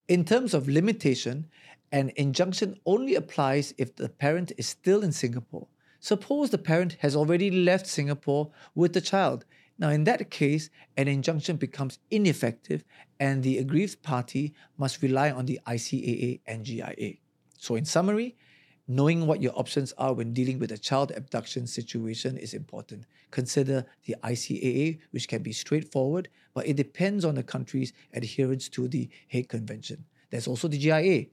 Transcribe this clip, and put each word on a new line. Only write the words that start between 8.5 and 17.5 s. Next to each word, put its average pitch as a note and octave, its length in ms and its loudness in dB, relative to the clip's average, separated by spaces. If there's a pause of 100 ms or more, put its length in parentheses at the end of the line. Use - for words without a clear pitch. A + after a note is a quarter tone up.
with E3+ 180 4
the F3+ 80 2
child. D3 440 0 (340)
Now, D#3 120 2
in D3+ 140 4
that - 260 2
case, D3+ 400 0 (260)
an C#3 100 2
injunction D3+ 520 0
becomes C3+ 420 -6 (100)
ineffective D#3 720 0 (380)
and C#3 220 2
the C3 160 2
aggrieved C#3+ 440 0
party C#3 520 -2 (240)
must C#3 240 -2
rely C3+ 280 4
on B2+ 160 -4
the B2+ 200 -4
I A#2+ 100 -4
C A#2+ 260 -4
A B2 480 -4
A - 20 -6
and A2+ 120 -10
G A2+ 180 -8
I - 160 -10
A. A2 220 -8 (380)